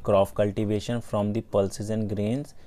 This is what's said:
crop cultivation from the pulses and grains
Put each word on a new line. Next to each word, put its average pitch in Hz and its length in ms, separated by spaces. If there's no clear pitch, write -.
crop 98 320
cultivation 104 680
from 104 300
the 110 180
pulses 101 400
and 110 200
grains 110 440